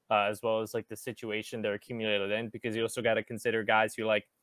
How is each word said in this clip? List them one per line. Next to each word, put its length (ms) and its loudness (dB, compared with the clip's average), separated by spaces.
uh, 140 4
as 180 0
well 200 2
as, 120 -6
like, 160 -2
the 60 -10
situation 640 -6
they're 140 0
accumulated 560 -2
in, 180 -2
because 260 -6
you 60 0
also 200 -2
gotta 220 2
consider 400 -2
guys 320 4
who, 100 -4
like, 220 2